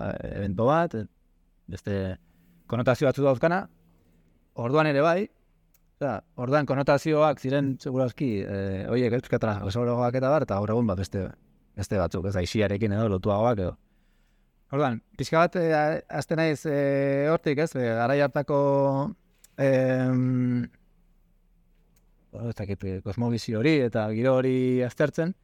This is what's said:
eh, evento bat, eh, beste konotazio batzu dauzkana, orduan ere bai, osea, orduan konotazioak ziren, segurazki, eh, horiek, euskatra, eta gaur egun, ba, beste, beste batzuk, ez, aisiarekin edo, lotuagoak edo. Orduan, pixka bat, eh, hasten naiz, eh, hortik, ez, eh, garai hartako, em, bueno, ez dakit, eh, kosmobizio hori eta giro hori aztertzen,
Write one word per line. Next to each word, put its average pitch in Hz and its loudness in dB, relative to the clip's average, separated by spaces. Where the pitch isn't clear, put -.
eh, - -8
evento 101 0
bat, 165 0
eh, 107 -6
beste 95 -6
konotazio 123 0
batzu 139 0
dauzkana, 151 0
orduan 139 0
ere 139 2
bai, 175 0
osea, 131 -4
orduan 139 0
konotazioak 147 2
ziren, 135 0
segurazki, 127 -2
eh, 98 -4
horiek, 120 2
euskatra, 113 -2
eta 120 0
gaur 104 0
egun, 117 2
ba, 95 0
beste, 95 -4
beste 101 -4
batzuk, 87 0
ez, 95 -2
aisiarekin 101 0
edo, 110 0
lotuagoak 104 2
edo. 90 -4
Orduan, 139 0
pixka - -2
bat, 170 2
eh, 160 0
hasten 156 -4
naiz, 156 0
eh, 139 0
hortik, 156 0
ez, 160 -2
eh, 120 0
garai 120 2
hartako, 139 0
em, 127 2
bueno, 117 -8
ez 113 -8
dakit, 98 -8
eh, 95 -6
kosmobizio 117 -2
hori 151 4
eta 110 0
giro 123 2
hori 127 2
aztertzen, 156 -2